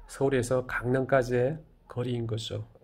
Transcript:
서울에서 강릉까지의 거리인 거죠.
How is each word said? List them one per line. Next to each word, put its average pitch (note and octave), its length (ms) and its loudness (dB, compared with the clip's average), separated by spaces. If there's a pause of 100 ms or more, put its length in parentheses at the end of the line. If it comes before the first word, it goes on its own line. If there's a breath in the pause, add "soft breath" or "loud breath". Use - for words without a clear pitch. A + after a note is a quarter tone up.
서울에서 C3 580 2
강릉까지의 B2+ 920 2 (280)
거리인 B2 400 -4
거죠. A2+ 400 -6 (180)